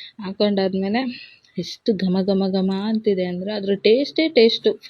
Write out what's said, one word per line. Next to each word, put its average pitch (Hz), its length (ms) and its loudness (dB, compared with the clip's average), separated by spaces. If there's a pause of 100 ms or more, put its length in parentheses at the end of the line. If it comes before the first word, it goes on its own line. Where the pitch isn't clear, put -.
(200)
ಹಾಕ್ಕೊಂಡಾದ್ಮೇಲೆ 196 800 -2 (580)
ಎಷ್ಟು - 360 -4
ಘಮ 180 280 0
ಘಮ 190 260 0
ಘಮ 190 220 0 (140)
ಅಂತಿದೆ 214 400 -2
ಅಂದರೆ 180 280 -6
ಅದ್ರ 202 220 -2
ಟೇಸ್ಟೇ 269 540 2
ಟೇಸ್ಟು. 226 600 4